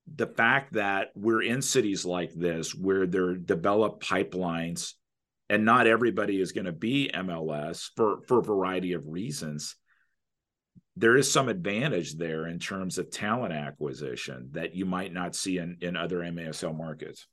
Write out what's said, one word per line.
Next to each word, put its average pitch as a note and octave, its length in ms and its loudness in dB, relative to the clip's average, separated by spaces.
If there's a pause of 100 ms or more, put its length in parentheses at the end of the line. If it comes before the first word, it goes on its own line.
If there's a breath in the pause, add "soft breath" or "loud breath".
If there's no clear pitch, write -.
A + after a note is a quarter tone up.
(140)
the A2+ 140 -2
fact C3 460 2
that G2+ 420 0
we're A2 260 2
in A#2 200 0
cities G2+ 440 2
like F2 280 -2
this E2 420 -2
where F#2+ 320 2
there F2+ 220 2
are F2+ 80 -2
developed G2 680 2
pipelines E2+ 920 -2 (540)
and G#2 140 4
not A#2 240 8
everybody G#2+ 540 4
is F2 100 0
gonna F#2 220 -4
be B2+ 400 -2
M F#2 160 -4
L D#2+ 240 -4
S D#2 420 -6
for, G#2+ 320 4
for B2 120 6
a - 40 6
variety F#2 480 2
of D2+ 160 -4
reasons, D#2+ 720 -8 (1200)
there A2+ 180 8
is C#3 160 6
some C3+ 160 4
advantage G2 720 -2
there D#2+ 300 -4
in E2+ 120 -8
terms F#2 380 -6
of F2+ 140 -4
talent G#2+ 420 -2
acquisition C2+ 1000 -8
that D#2+ 240 -6
you F#2 100 -2
might F#2 280 -2
not F2 220 -4
see F#2 220 -2
in, F2 220 -6
in F2 160 -4
other E2+ 260 -2
M E2+ 160 -6
A E2 120 -8
S D#2 140 -8
L E2 100 -4
markets. D#2+ 600 -10